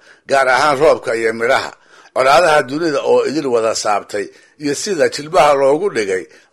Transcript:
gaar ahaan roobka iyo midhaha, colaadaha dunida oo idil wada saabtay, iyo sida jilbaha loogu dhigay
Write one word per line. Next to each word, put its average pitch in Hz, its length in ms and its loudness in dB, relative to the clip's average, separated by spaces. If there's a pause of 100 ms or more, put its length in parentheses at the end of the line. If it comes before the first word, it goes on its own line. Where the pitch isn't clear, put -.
(300)
gaar 135 180 2
ahaan 135 300 2
roobka 135 380 2
iyo 113 180 -2
midhaha, 113 380 -2 (400)
colaadaha 151 520 4
dunida 143 380 -4
oo 120 240 2
idil 139 220 -4
wada 113 280 0
saabtay, 101 500 -4 (340)
iyo 147 160 -4
sida 156 340 -2
jilbaha 151 460 2
loogu 139 340 2
dhigay 95 340 -4 (300)